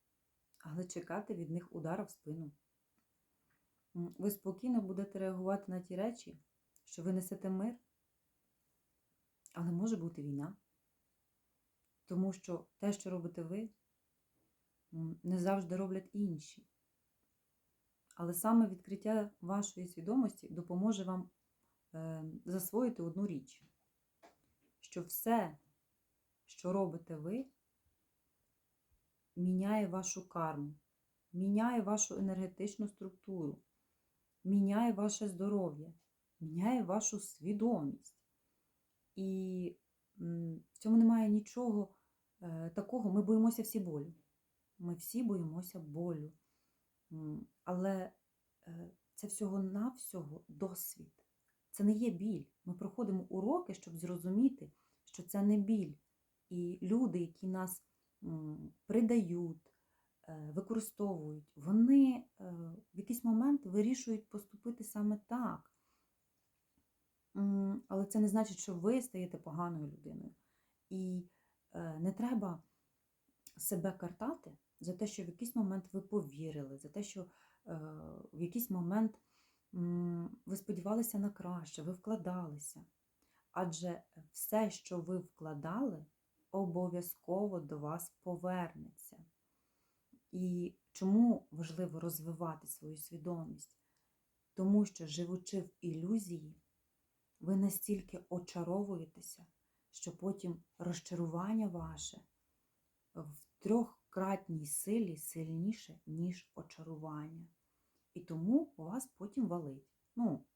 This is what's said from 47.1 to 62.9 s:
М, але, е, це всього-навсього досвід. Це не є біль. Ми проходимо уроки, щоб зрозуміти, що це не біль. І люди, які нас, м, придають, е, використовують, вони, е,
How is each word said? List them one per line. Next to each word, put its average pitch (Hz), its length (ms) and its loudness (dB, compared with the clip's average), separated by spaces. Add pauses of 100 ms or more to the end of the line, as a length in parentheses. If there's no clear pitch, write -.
М, 156 360 -8 (160)
але, 185 480 -2 (560)
е, 170 240 -14 (240)
це 208 120 -8
всього-навсього 196 1200 -2
досвід. - 760 -8 (480)
Це - 120 0
не 208 80 8
є 220 180 2
біль. 175 340 -2 (220)
Ми 175 80 -4
проходимо 196 560 -2
уроки, 226 440 0
щоб 170 240 -12
зрозуміти, 180 760 2 (320)
що - 200 -16
це - 180 -2
не 208 160 8
біль. 196 360 2 (560)
І 175 320 -2
люди, 190 380 4
які 170 280 -4
нас, 185 360 -4 (400)
м, 156 500 -8 (120)
придають, 190 880 2 (520)
е, 156 260 -10
використовують, 190 1000 -4
вони, 247 680 10 (160)
е, 185 120 -10 (420)